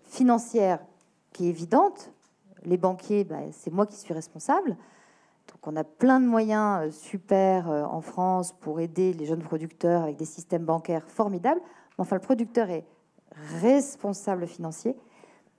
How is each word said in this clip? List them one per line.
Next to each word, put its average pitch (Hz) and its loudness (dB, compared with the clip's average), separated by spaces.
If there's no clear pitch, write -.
financière 226 2
qui 180 -4
est 175 0
évidente. 208 0
Les 175 0
banquiers, 185 0
bah, 165 -6
c'est - -12
moi 196 2
qui 208 -12
suis - -10
responsable. 269 -2
Donc - -14
on 156 -8
a 156 -2
plein 262 4
de 254 4
moyens, 214 2
euh, 156 -4
super, 190 0
euh, 147 0
en 160 -6
France 185 -2
pour 156 -6
aider 175 0
les 156 -6
jeunes 165 -4
producteurs 170 0
avec 151 -4
des 156 -8
systèmes 170 -6
bancaires 165 -2
formidables. 214 0
Mais - -10
enfin, 190 -2
le 190 -2
producteur 226 0
est 165 -6
responsable 202 2
financier, 170 -6